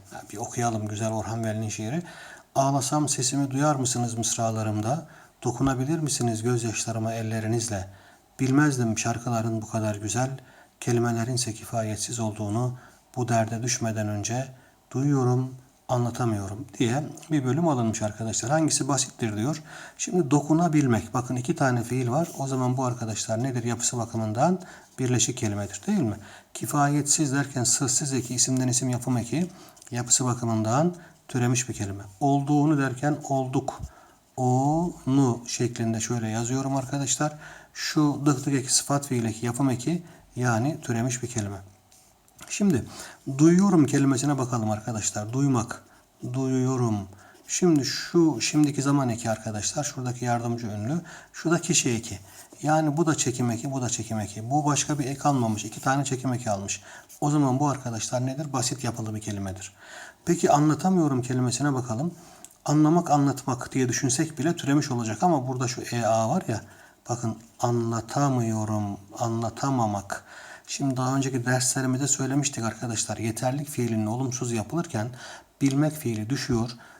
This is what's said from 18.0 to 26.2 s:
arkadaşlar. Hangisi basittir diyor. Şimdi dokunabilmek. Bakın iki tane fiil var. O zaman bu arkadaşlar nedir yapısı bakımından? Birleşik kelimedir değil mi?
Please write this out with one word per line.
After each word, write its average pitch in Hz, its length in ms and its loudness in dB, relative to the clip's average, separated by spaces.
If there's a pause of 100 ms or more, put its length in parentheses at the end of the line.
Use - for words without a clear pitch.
arkadaşlar. 110 480 -4
Hangisi 147 380 2
basittir 120 480 -2
diyor. 147 260 -2 (360)
Şimdi 170 320 0
dokunabilmek. 147 840 4
Bakın 127 220 -2
iki 160 200 -2
tane 123 260 2
fiil 123 260 -2
var. 160 200 0 (100)
O 139 80 -4
zaman 127 300 0
bu 131 80 0
arkadaşlar 117 580 -2
nedir 120 220 -2
yapısı 117 320 -2
bakımından? 113 640 0 (380)
Birleşik 127 400 0
kelimedir 101 480 -4
değil 202 160 2
mi? 104 140 0 (380)